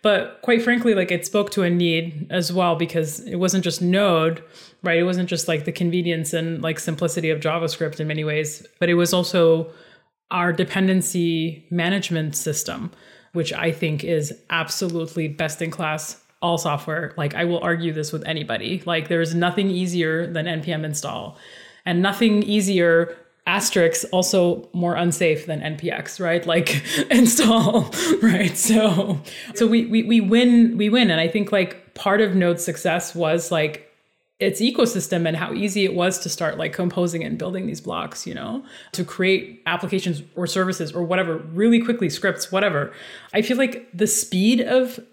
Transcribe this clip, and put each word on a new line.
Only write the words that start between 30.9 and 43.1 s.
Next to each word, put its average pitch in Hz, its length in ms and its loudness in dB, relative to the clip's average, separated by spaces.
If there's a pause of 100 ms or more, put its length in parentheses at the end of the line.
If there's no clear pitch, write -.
And 160 100 2
I 165 80 2
think, 202 240 0
like, - 440 -2
part 208 260 2
of 190 140 2
Node's 175 280 2
success 170 520 -2
was, 165 360 0
like, 156 360 -2 (520)
its 190 220 0
ecosystem 196 680 0
and 160 80 0
how 165 160 -4
easy 196 320 -2
it 185 100 0
was 180 260 0
to - 100 -8
start, - 280 -4
like, 160 140 -4
composing 175 540 -2
and 156 120 -6
building 185 300 -6
these - 140 -8
blocks, - 440 -8
you - 80 -10
know, 262 300 -8 (300)
to 180 100 -4
create - 600 -2
applications 180 580 -2 (140)
or 175 100 -4
services 185 460 -2
or 175 100 -4
whatever, 170 360 -2 (140)
really 233 280 4
quickly, 233 280 0
scripts, - 400 -4
whatever. 185 440 0 (400)